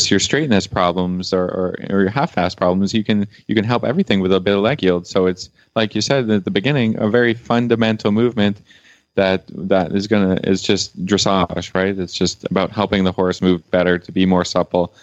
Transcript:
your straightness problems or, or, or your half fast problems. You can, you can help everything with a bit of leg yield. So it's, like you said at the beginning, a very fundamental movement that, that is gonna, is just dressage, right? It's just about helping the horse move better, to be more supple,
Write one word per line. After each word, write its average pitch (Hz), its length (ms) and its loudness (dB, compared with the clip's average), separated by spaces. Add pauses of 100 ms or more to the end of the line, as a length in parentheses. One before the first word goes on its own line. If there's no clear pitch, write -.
(100)
your 98 100 2
straightness 135 460 0
problems 90 680 -2
or, 92 120 0
or, 90 300 -4 (160)
or 98 120 2
your 95 80 2
half 139 220 -2
fast 90 240 -2
problems. 92 380 0
You 110 80 0
can, 104 240 0 (220)
you 107 60 -2
can 107 100 0
help 117 180 0
everything 113 380 0
with 92 120 2
a 95 60 4
bit 101 160 0
of 98 80 0
leg 131 200 -2
yield. 90 240 0
So 92 200 0
it's, 92 240 -4 (240)
like 110 200 -2
you 107 60 -2
said 127 300 0
at 104 140 0
the 107 60 -6
beginning, 110 480 0
a 110 100 0
very 117 260 2
fundamental 117 800 0
movement 110 500 0 (540)
that, 95 320 0
that 95 440 -2
is 101 140 -2
gonna, 95 380 2
is 95 180 0
just - 420 -2
dressage, 95 680 0
right? 95 240 -2
It's 87 160 -8
just - 300 -4
about 90 260 -2
helping 101 320 0
the 92 100 0
horse 90 300 -2
move 90 300 2
better, 90 260 2
to - 140 -18
be 95 120 2
more 90 200 4
supple, 90 580 -2